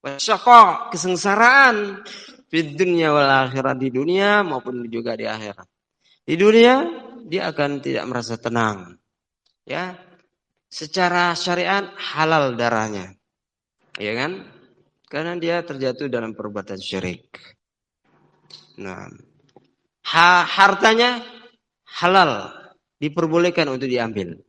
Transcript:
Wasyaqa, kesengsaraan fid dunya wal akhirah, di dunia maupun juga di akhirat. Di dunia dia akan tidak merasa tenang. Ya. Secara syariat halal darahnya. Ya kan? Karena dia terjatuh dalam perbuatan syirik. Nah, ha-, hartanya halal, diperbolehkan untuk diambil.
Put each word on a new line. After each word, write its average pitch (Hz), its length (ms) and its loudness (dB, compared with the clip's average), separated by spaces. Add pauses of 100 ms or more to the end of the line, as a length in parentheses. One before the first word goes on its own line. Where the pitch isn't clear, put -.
Wasyaqa, 202 880 6
kesengsaraan 202 1120 2 (480)
fid 156 240 -4
dunya 170 360 2
wal 135 380 4
akhirah, 135 260 -4
di 131 120 -4
dunia 185 560 0
maupun 127 440 -8
juga 117 280 -8
di 107 120 -10
akhirat. 107 400 -10 (560)
Di 151 160 -4
dunia 233 480 6 (400)
dia 175 240 -4
akan 143 320 -4
tidak 127 240 -6
merasa 117 320 -8
tenang. 104 560 -4 (720)
Ya. 180 320 -10 (720)
Secara 175 640 -2
syariat 180 640 -4
halal 147 580 0
darahnya. 110 560 -4 (840)
Ya 104 180 -6
kan? 170 300 -8 (580)
Karena 165 320 -10
dia 170 240 -4
terjatuh 135 480 -8
dalam 113 240 -6
perbuatan 104 480 -12
syirik. 92 480 -8 (1500)
Nah, 95 240 -14 (1040)
ha-, 175 400 4
hartanya 226 720 4 (800)
halal, 165 480 2 (480)
diperbolehkan 165 720 0
untuk 131 160 -6
diambil. 113 480 -4 (160)